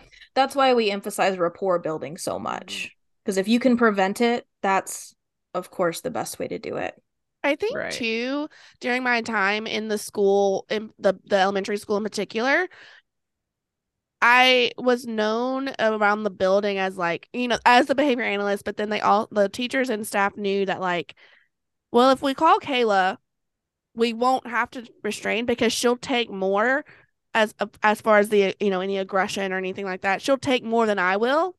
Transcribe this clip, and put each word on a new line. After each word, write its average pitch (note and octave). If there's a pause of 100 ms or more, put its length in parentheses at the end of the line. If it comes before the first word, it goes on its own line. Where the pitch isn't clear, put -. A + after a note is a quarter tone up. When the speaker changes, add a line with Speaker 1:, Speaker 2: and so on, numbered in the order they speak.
(340)
Speaker 1:
that's C4+
why C4
we A3+
emphasize G3
rapport F3
building D#3
so F2+
much. -
Speaker 2:
Mm-hmm. - (360)
Speaker 1:
'Cause G3
if F#3+
you A#3
can B3
prevent G3+
it, A#3+ (140)
that's, - (400)
of F3+
course, E3+
the E3+
best -
way F3
to F3
do -
it. - (440)
Speaker 2:
I C#4+
think, G#4
Speaker 3:
Right. E2+
Speaker 2:
too, B3+ (320)
during B3
my A#3+
time A3
in G#3+
the G#3+
school, G3
in G#3+
the, G3+ (100)
the G3+
elementary G3
school G#3
in G3+
particular, A#3 (1500)
I B3
was B3
known A#3+ (100)
around G#3+
the G#3+
building G3
as, F#3+
like, E3+
you B3
know, A3+
as B3
the C4
behavior B3+
analyst, G3+
but G#3
then G#3
they G#3+
all, G3+
the G#3
teachers B3
and G#3+
staff G3+
knew G3
that, F3+
like, F3 (760)
well, B3
if C4
we C#4
call E4+
Kayla, A3 (760)
we A#3
won't B3
have A#3
to A#3+ (160)
restrain G#3
because A#3+
she'll B3
take A#3+
more G3+ (500)
as, A3 (300)
as G#3+
far G#3+
as G#3
the, G3+
you G3+
know, F#3
any G3
aggression F#3+
or F#3
anything F#3+
like F#3
that. G3
She'll C4+
take B3+
more A3+
than G3+
I F#3
will D4